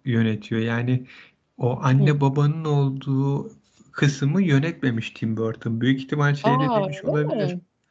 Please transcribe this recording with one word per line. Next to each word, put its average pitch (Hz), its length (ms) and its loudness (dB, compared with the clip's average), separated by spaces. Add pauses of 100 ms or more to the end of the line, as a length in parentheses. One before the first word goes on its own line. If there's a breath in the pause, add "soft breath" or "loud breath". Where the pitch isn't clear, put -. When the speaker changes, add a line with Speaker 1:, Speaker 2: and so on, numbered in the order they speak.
Speaker 1:
yönetiyor. 113 560 0
Yani 120 460 -2 (520 loud breath)
o 123 240 -2
anne 139 280 4
Speaker 2:
Hı. 147 100 0
Speaker 1:
babanın 147 440 2
olduğu 139 880 -2 (420)
kısmı 147 500 0
yönetmemiş 139 680 0
Tim - 260 -4
Burton. 113 440 -4
Büyük 135 200 2
ihtimal 143 340 0
şeyde 226 220 2 (140)
Speaker 2:
Aa, 220 140 2
Speaker 1:
demiş 151 200 -6
Speaker 2:
öyle 151 200 0
mi? 151 80 -4
Speaker 1:
olabilir. 180 260 -2 (320 soft breath)